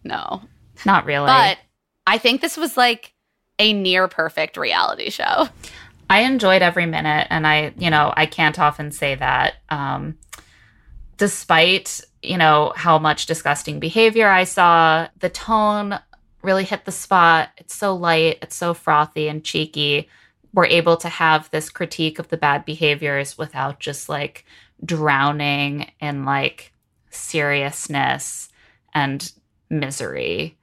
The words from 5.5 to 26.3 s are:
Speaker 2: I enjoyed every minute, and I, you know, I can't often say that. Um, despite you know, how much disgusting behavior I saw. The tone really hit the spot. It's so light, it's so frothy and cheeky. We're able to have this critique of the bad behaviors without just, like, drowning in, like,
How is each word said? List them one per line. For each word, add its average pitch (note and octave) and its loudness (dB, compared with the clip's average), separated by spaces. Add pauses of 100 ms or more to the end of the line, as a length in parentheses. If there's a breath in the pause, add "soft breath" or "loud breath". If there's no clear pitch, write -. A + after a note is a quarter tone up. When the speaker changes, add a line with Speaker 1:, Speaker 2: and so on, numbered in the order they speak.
Speaker 2:
I G3+ 6
enjoyed A3 4
every F3 2
minute, D#3 -2
and D#3 0
I, D3+ 0
you E3+ -2
know, D3+ 2
I D#3 2
can't D#3 0
often D3 0
say C#3 -4
that. C3 -2 (140)
Um, C#3 -6 (960 loud breath)
despite F#3 0 (200)
you F3+ -6
know, D3+ 4
how D#3 4
much D3+ 0
disgusting D3 -4
behavior A3 2
I F#3 4
saw. E3 4 (120)
The F3+ -4
tone G#3 -2 (420)
really F#3+ 0
hit - -6
the F#3+ -8
spot. E3+ 2
It's - -18
so G3 -2
light, E3 0
it's - -14
so F3 -2
frothy D3+ 0
and D#3 -8
cheeky. D3 -2 (440 soft breath)
We're F3 4
able E3 4
to E3+ -10
have D#3+ 0
this D#3 -6
critique D#3+ -6
of E3 -12
the D#3+ -4
bad D3 0
behaviors C#3+ -2
without C#3 -8
just, - -10
like, C#3+ -8 (380 soft breath)
drowning C#3+ -2
in, C#3+ -6
like, C#3 -4 (360)